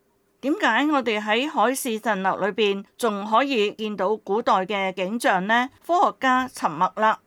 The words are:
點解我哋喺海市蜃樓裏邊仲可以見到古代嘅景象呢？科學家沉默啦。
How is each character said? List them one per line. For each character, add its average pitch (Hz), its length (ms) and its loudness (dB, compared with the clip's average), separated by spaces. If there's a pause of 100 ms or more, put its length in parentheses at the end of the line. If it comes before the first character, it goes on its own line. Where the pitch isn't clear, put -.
(400)
點 285 140 -2
解 269 320 2
我 294 160 2
哋 220 180 -2
喺 226 300 0
海 247 240 2
市 220 260 -4
蜃 202 220 -2
樓 185 160 0
裏 185 80 0
邊 202 380 0 (120)
仲 208 300 -2
可 220 160 2
以 233 300 0
見 214 220 -8
到 196 220 -2
古 208 240 -2
代 208 240 2
嘅 196 300 -2
景 202 260 -4
象 196 260 0
呢？ 240 220 2 (180)
科 359 200 2
學 214 120 -2
家 254 300 0
沉 226 220 -4
默 185 260 -2
啦。 214 300 2